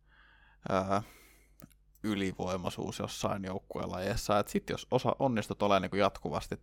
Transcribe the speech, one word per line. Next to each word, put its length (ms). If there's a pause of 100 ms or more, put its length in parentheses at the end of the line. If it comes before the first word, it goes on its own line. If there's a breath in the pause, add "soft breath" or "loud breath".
(720 soft breath)
öö, 300 (1000 soft breath)
ylivoimaisuus 960
jossain 460
joukkuelajeissa, 960
et 100
sit 220
jos 200
osa-, 280
onnistut 440
olemaan 200
niinku 140
jatkuvasti 680